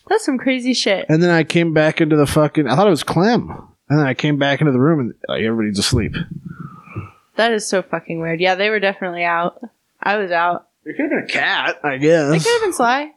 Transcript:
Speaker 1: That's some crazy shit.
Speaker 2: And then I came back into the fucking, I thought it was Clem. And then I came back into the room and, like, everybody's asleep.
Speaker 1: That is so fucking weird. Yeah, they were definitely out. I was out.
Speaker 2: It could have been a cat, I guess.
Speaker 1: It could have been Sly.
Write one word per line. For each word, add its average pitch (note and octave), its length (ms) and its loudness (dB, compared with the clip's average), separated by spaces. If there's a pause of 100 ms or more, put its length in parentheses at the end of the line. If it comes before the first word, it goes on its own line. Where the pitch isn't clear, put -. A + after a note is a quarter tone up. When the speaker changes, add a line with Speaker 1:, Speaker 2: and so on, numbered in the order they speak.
Speaker 1:
That's A4 160 0
some C4+ 120 -2
crazy B3+ 360 -2
shit. G3+ 340 -2
Speaker 2:
And D#3+ 160 2
then F3 60 4
I E3+ 160 4
came E3+ 280 0
back D#3 280 2
into D#3 160 4
the D3 100 4
fucking, D3+ 400 2
I B2 80 0
thought F#3+ 120 4
it G3+ 40 6
was C#3+ 120 0
Clem. F#3 460 0 (400)
And D3 100 4
then D3 60 2
I B2+ 80 0
came D3 240 0
back C#3 220 0
into D3+ 140 4
the B2 80 2
room D3+ 180 4
and, A#2 140 -4 (160)
like, C2+ 140 -4
everybody's A2 360 -2
asleep. - 340 0 (1200)
Speaker 1:
That A3+ 160 2
is G#3+ 120 -4
so F#3+ 160 0
fucking E3 380 -8
weird. E3 220 -4
Yeah, F#3 140 2
they G3 140 0
were G#3+ 120 0
definitely F#3 420 -4
out. E3+ 380 -2 (420)
I G3+ 140 0
was G3 140 -2
out. F3 360 0 (160)
Speaker 2:
It D#3 140 -10
could C#4 60 -2
have D#4 80 -2
been G#3 120 -2
a - 40 -14
cat, D#3 580 -2
I C#3 120 -2
guess. D3+ 360 4
Speaker 1:
It D#3+ 100 2
could A#4 100 2
have A#4 100 0
been F#4+ 100 0
Sly. C4+ 420 0